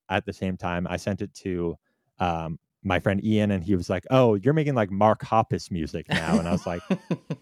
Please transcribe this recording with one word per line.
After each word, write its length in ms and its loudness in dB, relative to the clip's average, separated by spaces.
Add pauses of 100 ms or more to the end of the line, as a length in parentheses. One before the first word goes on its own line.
at 180 0
the 60 -6
same 240 -4
time. 320 -4
I 80 -4
sent 260 -4
it 120 -10
to, 420 -4 (420)
um, 400 -2 (280)
my 140 2
friend 240 0
Ian, 260 2
and 120 0
he 140 0
was 140 -2
like, 200 -4
"Oh, 240 6
you're 200 2
making, 200 0
like, 160 2
Mark 320 4
Hoppus 480 0
music 380 -6
now." 300 2
And 100 -2
I 40 0
was 140 -2
like, 200 -6
<laughs> 440 -4 (120)